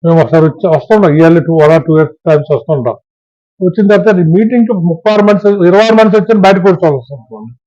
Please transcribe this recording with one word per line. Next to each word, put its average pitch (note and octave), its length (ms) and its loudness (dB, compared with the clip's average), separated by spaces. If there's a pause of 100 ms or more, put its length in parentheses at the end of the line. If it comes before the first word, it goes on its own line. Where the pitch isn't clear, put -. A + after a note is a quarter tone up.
మేము E3 180 2
ఒకసారి D#3 220 0
వచ్చి D#3+ 320 -2
వస్తుంటాం, F3 400 0
ఇయర్లీ E3 240 2
టూ, D#3+ 120 -4
one D#3 180 2
or D#3+ 80 2
two D#3 160 -2
years D#3 160 0 (180)
times D3 160 0 (100)
వస్తుంటాం. B2 400 -6 (680)
వచ్చిన G3 260 0
తర్వాత G3+ 280 2
ఈ - 20 -2
మీటింగ్కి A3 540 0
ముప్పై F3 400 -4
ఆరు G#3 100 0
మనిషి, G#3 260 0
ఇరవై G3+ 380 2
ఆరు A3+ 80 0
మనిషి A3 220 2
వచ్చి G#3+ 220 0
బయట G3 160 2
కూర్చోవాల్సి E3 600 -2
వస్తుంది. A2+ 380 -20 (140)